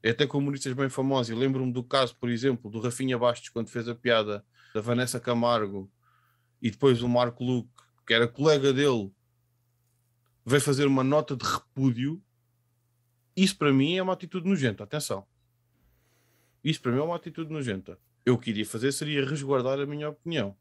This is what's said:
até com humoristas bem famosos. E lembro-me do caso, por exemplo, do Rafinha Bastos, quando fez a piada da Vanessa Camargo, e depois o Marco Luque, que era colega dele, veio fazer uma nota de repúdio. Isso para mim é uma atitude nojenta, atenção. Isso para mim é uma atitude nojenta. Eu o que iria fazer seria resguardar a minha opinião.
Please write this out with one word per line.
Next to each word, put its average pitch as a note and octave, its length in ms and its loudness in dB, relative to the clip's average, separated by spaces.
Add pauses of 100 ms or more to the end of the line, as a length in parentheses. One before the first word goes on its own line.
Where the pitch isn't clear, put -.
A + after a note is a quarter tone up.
até A#2 220 2
com C#3+ 140 -2
humoristas C#3 340 -2
bem C3+ 160 -2
famosos. C3 400 0
E A2+ 60 -4
lembro-me C3 360 0
do B2 120 -4
caso, B2+ 320 0
por B2 120 -6
exemplo, A#2+ 440 -2
do A2 80 -8
Rafinha B2 400 -4
Bastos, A#2+ 300 0
quando A#2 200 -6
fez A#2 180 -8
a A#2+ 60 -8
piada A2 500 0 (300)
da A2 80 -2
Vanessa A#2+ 380 -2
Camargo, A2+ 720 0 (680)
e A2+ 120 -2
depois B2 320 4
o B2 40 0
Marco A#2+ 360 2
Luque, B2 260 -2 (380)
que A#2 80 4
era A#2 120 4
colega C#3 460 2
dele, B2+ 380 2 (1300)
veio C3+ 180 2
fazer C#3+ 260 2
uma C3+ 160 4
nota C#3+ 320 0
de A#2+ 100 -8
repúdio. C3+ 760 -2 (1160)
Isso F#3+ 220 2
para D3 140 4
mim C#3 240 4
é F#3 60 0
uma F#3 120 0
atitude F3+ 360 -6
nojenta, B2+ 340 0
atenção. G2+ 400 -6 (1400)
Isso D#3 180 -2
para B2 100 0
mim B2 60 2
é D3 60 0
uma E3+ 120 -2
atitude D#3+ 360 -10
nojenta. G#2+ 460 -8 (280)
Eu B2 100 4
o - 20 -2
que A#2+ 120 -6
iria G#2 160 -4
fazer A#2+ 260 -2
seria C#3+ 340 -2
resguardar C3+ 540 -2
a C#3 60 -4
minha D3 240 -8
opinião. D3+ 520 -6